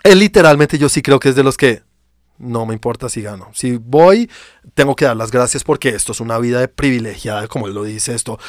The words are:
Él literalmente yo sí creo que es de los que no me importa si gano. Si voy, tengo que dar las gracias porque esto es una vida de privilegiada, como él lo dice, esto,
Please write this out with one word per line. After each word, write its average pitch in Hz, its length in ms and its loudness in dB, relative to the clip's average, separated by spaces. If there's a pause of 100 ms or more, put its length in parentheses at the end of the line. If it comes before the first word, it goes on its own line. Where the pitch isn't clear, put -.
Él 190 160 8
literalmente 160 600 4
yo 143 100 2
sí 143 140 -2
creo 139 160 4
que 143 100 2
es 131 60 0
de 131 80 2
los 131 140 2
que 123 260 0 (560)
no 117 260 -6
me 110 80 -6
importa 117 360 -8
si 117 120 -8
gano. 104 320 -14
Si 123 240 -4
voy, 165 520 4 (440)
tengo 139 220 0
que 151 100 0
dar 120 120 0
las 113 140 -8
gracias 123 320 -2
porque 139 260 -2
esto 107 240 -6
es - 60 -10
una 117 200 -6
vida 120 200 -2
de 127 80 -2
privilegiada, 113 800 -6
como 113 200 -8
él 98 80 -12
lo 104 80 -10
dice, 107 320 -8
esto, 113 340 -10